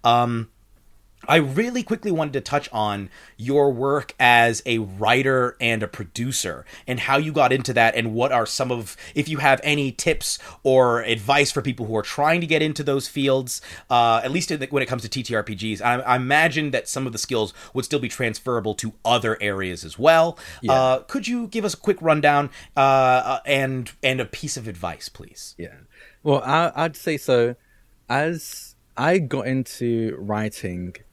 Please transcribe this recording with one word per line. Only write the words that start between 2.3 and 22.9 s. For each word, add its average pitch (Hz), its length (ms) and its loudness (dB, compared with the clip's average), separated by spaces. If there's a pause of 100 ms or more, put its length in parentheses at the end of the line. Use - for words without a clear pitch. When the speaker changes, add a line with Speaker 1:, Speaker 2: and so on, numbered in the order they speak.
Speaker 1:
to 131 80 -2
touch - 320 -4
on 104 360 -2 (280)
your 139 340 2
work 135 480 -2
as 117 460 6
a 117 140 0
writer 120 840 0
and 117 200 0
a 104 60 -4
producer 95 800 -8 (200)
and 123 140 -6
how 135 180 0
you 156 140 -2
got 135 220 4
into 127 180 -2
that 113 240 4
and 113 180 -2
what 123 200 0
are 117 120 2
some 127 280 -4
of, 117 240 -8 (180)
if 151 140 -2
you 156 80 -4
have 135 260 4
any 147 300 0
tips - 440 -2 (260)
or 127 400 6
advice 117 460 2
for 139 120 -4
people 120 240 -6
who 110 100 -6
are 107 60 0
trying 156 400 0
to 170 40 -4
get 156 160 0
into 151 220 -2
those 139 240 -2
fields, 135 540 -2 (280)
uh, 117 320 4
at 127 100 -4
least 165 200 -2
in 151 80 -4
the, 131 60 -6
when 139 180 -2
it 120 40 -4
comes 123 160 -6
to 113 40 -12
T 127 160 -6
T 117 100 -6
R 107 100 -2
P 107 120 -8
Gs. 104 260 -6
I, 120 180 2
I 127 180 2
imagine 147 540 2
that 123 180 -4
some 135 160 -4
of 120 80 -6
the 110 40 -8
skills 110 360 -2 (200)
would 131 120 -2
still 147 140 -2
be 120 100 -4
transferable 110 680 -4
to 113 160 -6 (140)
other 113 340 2
areas 95 460 -4
as 80 120 -12
well. 160 400 6 (240)
Speaker 2:
Yeah. 127 120 2
Speaker 1:
Uh, 131 300 4
could 233 220 -6
you 233 220 -4
give 220 160 -4
us 202 100 -2
a - 40 -10
quick 196 240 0
rundown, 147 480 4 (260)
uh, - 40 2
uh, 131 680 4